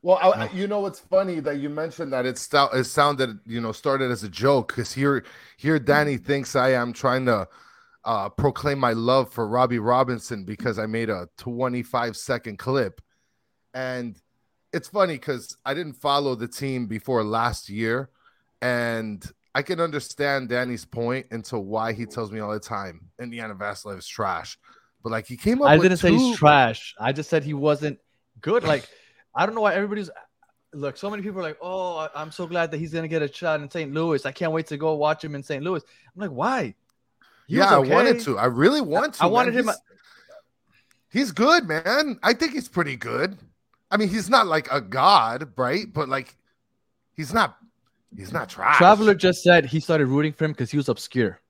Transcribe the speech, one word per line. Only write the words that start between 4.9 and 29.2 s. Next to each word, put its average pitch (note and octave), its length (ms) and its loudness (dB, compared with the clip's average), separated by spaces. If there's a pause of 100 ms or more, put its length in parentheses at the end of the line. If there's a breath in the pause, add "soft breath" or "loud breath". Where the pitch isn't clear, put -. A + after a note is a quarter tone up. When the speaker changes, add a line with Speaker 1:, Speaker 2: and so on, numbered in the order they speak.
Speaker 1:
here, C#3 280 2 (360 loud breath)
here D#3 200 0
Danny C#3+ 380 2
thinks C#3 400 -4
I C3 140 4
am A#2+ 240 0
trying C3 320 0
to, G#2+ 200 2 (600 soft breath)
uh, G2+ 240 -2
proclaim C#3 480 -2
my B2 160 2
love B2 360 0
for A#2 160 -4
Robbie B2 340 0
Robinson A#2+ 680 0
because G#2+ 320 -6
I A2 80 -4
made A2+ 240 -4
a F2+ 260 -6
twenty-five B2 800 -4
second A#2 420 -6
clip. C3 440 -4 (720)
And B2 440 -8 (540)
it's - 160 -8
funny F#3 300 0
'cause B2 480 -8
I C3+ 80 -2
didn't D#3 260 -8
follow C#3+ 340 0
the A#2 140 -8
team B2+ 380 -6
before A2+ 360 -2
last A2+ 460 -2
year, A2+ 400 -4 (540)
and A#2 600 -4 (320)
I C3+ 80 0
can E3+ 180 -4
understand C#3+ 680 -4
Danny's B2 380 -4
point A#2+ 460 -6
into A#2 260 -8
why A2 340 -4
he A2 140 -8
tells G#2+ 260 -8
me A2 80 -10
all G#2+ 120 -6
the G#2+ 80 -6
time, F#2 580 -12
"Indiana A#2 360 -12
Vasilev G2+ 440 -10
is F#2 80 -16
trash." F#2+ 500 -6 (460 soft breath)
But, A#2 80 -8
like, A2+ 160 -6
he B2+ 100 -12
came A#3 240 0
up C#4+ 100 4
Speaker 2:
I D3+ 60 10
Speaker 1:
with E3 80 6
Speaker 2:
didn't F#3 140 4
say F3 140 4
he's B3+ 180 4
Speaker 1:
two A3+ 60 -2
Speaker 2:
trash. C#3 640 6
I A#2 120 0
just D3 180 -6
said D#3 120 2
he D3 120 -6
wasn't D3 440 0 (420)
good. G#3+ 240 0
Like, D3+ 220 0 (480 soft breath)